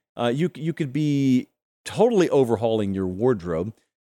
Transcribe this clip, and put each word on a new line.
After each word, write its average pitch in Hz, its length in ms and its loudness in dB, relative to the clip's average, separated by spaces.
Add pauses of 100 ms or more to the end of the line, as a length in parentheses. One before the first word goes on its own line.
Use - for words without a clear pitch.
(160)
Uh, 120 160 -2
you, 165 220 -2
you 156 180 -6
could 139 200 -6
be 139 560 0 (360)
totally 202 440 2
overhauling 113 680 2
your 95 140 -2
wardrobe. 92 640 -2 (320)